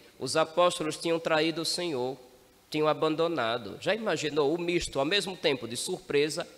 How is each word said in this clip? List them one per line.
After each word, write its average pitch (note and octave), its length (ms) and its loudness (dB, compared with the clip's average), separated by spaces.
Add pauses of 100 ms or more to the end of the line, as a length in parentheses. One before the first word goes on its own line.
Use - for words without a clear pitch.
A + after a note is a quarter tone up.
(180)
Os C3+ 180 -4
apóstolos D#3+ 600 2
tinham E3 200 0
traído D#3+ 440 0
o - 20 -4
Senhor, C#3 540 -2 (500)
tinham D3+ 180 2
abandonado. D3 920 0
Já F#3 140 0
imaginou D#3 600 0
o F3 60 -2
misto, E3+ 380 -2
ao C#3 80 2
mesmo F#3 280 0
tempo, C#3 320 0
de A2+ 80 -8
surpresa, D3+ 720 0 (120)